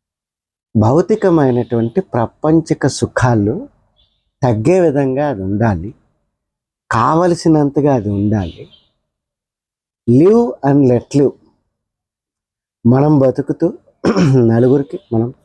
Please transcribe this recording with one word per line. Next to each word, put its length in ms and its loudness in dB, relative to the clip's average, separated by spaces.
భౌతికమైనటువంటి 1300 0
ప్రపంచక 880 -2
సుఖాలు 680 -2
తగ్గే 380 0
విధంగా 500 0
అది 120 -8
ఉండాలి, 480 -4
కావలసినంతగా 1040 0
అది 160 -2
ఉండాలి. 540 -4
Live 400 4
and 220 2
let 280 0
live. 220 2
మనం 340 2
బతుకుతూ 480 -2
<clears throat> 480 2
నలుగురికి 460 0
మనం 160 -2